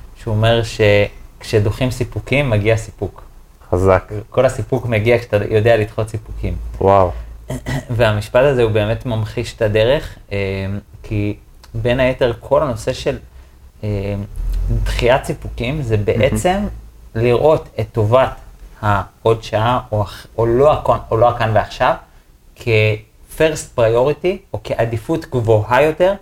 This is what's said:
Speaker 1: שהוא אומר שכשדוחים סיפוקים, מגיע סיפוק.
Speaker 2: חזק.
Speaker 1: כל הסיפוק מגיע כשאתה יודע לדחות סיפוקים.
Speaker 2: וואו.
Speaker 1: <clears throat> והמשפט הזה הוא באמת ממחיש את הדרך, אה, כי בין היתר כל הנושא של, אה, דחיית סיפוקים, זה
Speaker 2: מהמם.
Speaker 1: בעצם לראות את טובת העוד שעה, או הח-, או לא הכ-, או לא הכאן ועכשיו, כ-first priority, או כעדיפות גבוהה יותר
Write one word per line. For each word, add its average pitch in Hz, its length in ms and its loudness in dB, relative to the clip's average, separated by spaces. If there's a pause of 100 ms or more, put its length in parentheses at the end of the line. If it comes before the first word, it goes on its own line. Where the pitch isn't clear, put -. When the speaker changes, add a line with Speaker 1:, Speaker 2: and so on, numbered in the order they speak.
(160)
Speaker 1:
שהוא 110 180 -6
אומר 113 280 2
שכשדוחים 107 1300 0
סיפוקים, 127 600 -2
מגיע 110 260 2
סיפוק. - 460 -8 (480)
Speaker 2:
חזק. 95 420 2 (180)
Speaker 1:
כל 127 160 2
הסיפוק 113 400 -2
מגיע 117 320 2
כשאתה - 180 -2 (140)
יודע 110 260 4
לדחות 107 320 -4
סיפוקים. - 480 -8 (240)
Speaker 2:
וואו. 95 300 4 (400)
Speaker 1:
<clears throat> 127 400 -6
והמשפט 110 540 2
הזה 131 180 2
הוא 110 100 2
באמת 110 340 -2
ממחיש 113 500 -6
את - 60 -4
הדרך, 113 520 2 (180)
אה, 101 60 -4 (640)
כי 104 340 -4 (380)
בין 120 260 -2
היתר 127 400 2
כל 147 220 0
הנושא 127 300 -4
של, 127 260 -4 (680)
אה, 104 40 -4 (960)
דחיית 127 400 2
סיפוקים, 139 580 -6
זה 113 140 0
Speaker 2:
מהמם. 101 100 -2 (120)
Speaker 1:
בעצם 180 480 0 (480)
לראות 123 540 2 (120)
את 107 120 -4
טובת 117 380 2 (520)
העוד 107 600 0
שעה, 117 380 0 (120)
או 107 100 0
הח-, - 240 -10 (120)
או 113 80 0
לא 131 260 4 (100)
הכ-, 113 280 -2
או 120 60 0
לא 117 120 6
הכאן 113 260 0
ועכשיו, 127 400 0 (600)
כ-first 113 1200 -2
priority, 131 580 2 (180)
או 107 100 -10
כעדיפות 117 680 -4
גבוהה 113 520 2
יותר 175 400 2